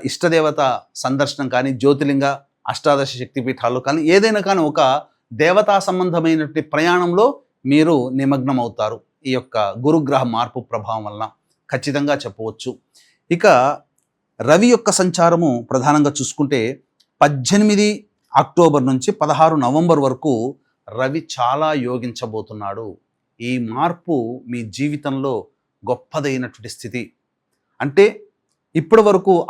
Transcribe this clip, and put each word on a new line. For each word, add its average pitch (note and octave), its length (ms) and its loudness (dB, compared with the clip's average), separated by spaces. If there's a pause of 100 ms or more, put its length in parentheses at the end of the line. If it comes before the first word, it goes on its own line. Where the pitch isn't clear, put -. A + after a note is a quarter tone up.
(100)
ఇష్టదేవత D#3 500 0 (440)
సందర్శనం C3+ 500 -4
కానీ, C3 160 0 (120)
జ్యోతిలింగ, C#3 440 2 (460)
అష్టాదశ C#3 380 0 (120)
శక్తిపీఠాల్లో B2 640 -4
కానీ, D3+ 140 -2 (140)
ఏదైనా G#3 340 2
కానీ F#3+ 120 0 (100)
ఒక D#3 100 -2 (640)
దేవతా G3+ 320 4 (140)
సంబంధమైనటువంటి E3 720 0 (120)
ప్రయాణంలో F3 520 2 (440)
మీరు D#3 240 4 (240)
నిమగ్నం C3+ 460 0
అవుతారు A2 340 -6 (300)
ఈ B2+ 60 -2
యొక్క - 220 -6 (280)
గురుగ్రహ C#3 380 2 (120)
మార్పు A#2+ 240 -4 (120)
ప్రభావం A2 360 -8
వలన, G#2 180 -10 (480)
ఖచ్చితంగా C#3+ 420 -2 (100)
చెప్పవచ్చు. A2 460 -10 (600)
ఇక F3 160 0 (960)
రవి E3 340 4
యొక్క A3+ 160 2 (100)
సంచారము E3+ 500 2 (200)
ప్రధానంగా C#3+ 480 2
చూసుకుంటే, C#3 420 -2 (640)
పద్దెనిమిది G3 680 2 (440)
అక్టోబర్ D3 580 4
నుంచి C3 200 0 (100)
పదహారు D#3 440 2
నవంబర్ D#3 420 2
వరకు C3 260 -2 (560)
రవి C3 320 -4 (140)
చాలా C3+ 340 0 (180)
యోగించబోతున్నాడు. A2 1000 -8 (540)
ఈ B2 120 -4 (200)
మార్పు E3 440 -4 (360)
మీ A#2+ 80 -8 (160)
జీవితంలో C#3 580 -4 (480)
గొప్పదైనటువంటి B2 920 -6
స్థితి. A#2 280 -12 (800)
అంటే C#3+ 240 4 (760)
ఇప్పటి A3 280 6
వరకు F#3+ 240 4 (180)